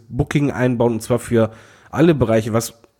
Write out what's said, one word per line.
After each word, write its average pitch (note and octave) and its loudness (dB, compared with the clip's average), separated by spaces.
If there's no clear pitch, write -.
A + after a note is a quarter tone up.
Booking C#3+ -2
einbauen, A#2+ 0
und A2 -6
zwar A#2+ -2
für A2+ 0
alle D#3+ 4
Bereiche. A2+ 0
Was - -4